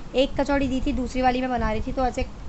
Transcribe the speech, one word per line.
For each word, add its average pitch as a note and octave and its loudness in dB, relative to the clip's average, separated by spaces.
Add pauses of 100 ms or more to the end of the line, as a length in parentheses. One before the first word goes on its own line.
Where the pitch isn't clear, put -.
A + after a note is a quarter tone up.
(160)
एक C4+ 4
कचौड़ी C#4 2
दी B3+ 0
थी, C#4+ 0
दूसरी B3+ -2
वाली B3+ 4
मैं B3+ -2
बना A3+ 0
रही G#3+ 0
थी C4 -4
तो B3+ 0
ऐसे B3 0 (240)